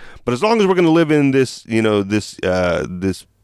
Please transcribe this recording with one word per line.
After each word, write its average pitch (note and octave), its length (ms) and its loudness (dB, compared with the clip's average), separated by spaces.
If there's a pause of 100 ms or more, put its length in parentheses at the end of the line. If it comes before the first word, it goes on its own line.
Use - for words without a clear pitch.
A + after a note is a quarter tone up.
(240)
But A#2+ 100 -2
as B2 80 -4
long A3 200 2
as G3 60 2
we're F#3 80 2
gonna F3 140 2
live D#3+ 220 2
in C#3+ 200 2
this, C3 340 -2
you A2+ 160 -2
know, G#2+ 200 2
this, G2+ 420 -4
uh, F2+ 460 0
this, F2+ 360 -6 (180)